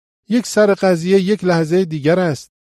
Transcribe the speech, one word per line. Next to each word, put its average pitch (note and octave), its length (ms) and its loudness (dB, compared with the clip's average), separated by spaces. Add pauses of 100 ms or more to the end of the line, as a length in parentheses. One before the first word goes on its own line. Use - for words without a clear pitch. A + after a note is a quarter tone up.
(280)
یک A#3 180 0
سر G#3 280 2
قضیه F#3 460 0
یک F#3+ 240 -2
لحظهٔ F3 400 0
دیگر D#3 340 -2
است. E3+ 340 -4 (100)